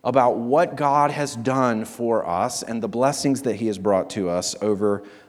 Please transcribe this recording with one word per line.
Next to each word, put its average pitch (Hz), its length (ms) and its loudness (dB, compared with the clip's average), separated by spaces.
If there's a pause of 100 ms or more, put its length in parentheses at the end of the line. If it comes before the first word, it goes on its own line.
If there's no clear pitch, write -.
about 123 340 4
what 127 380 2
God 147 340 2
has 139 260 -4
done 120 500 0
for 113 420 -2
us 92 340 -2
and 113 220 -6
the 113 40 -4
blessings 135 560 0
that 107 120 -2
He 107 100 -4
has 104 140 -2
brought 95 320 2
to 95 180 -2
us 87 320 -2
over 101 400 0 (280)